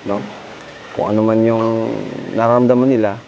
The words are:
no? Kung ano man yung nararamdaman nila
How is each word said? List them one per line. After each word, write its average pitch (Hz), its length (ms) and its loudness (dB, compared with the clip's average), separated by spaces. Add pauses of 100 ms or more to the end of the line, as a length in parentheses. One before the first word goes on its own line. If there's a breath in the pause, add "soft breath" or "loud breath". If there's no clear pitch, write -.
no? 98 160 -4 (720)
Kung - 240 -2
ano 110 80 2
man 110 160 2
yung 113 480 0 (480)
nararamdaman 123 560 4
nila 110 240 2 (120)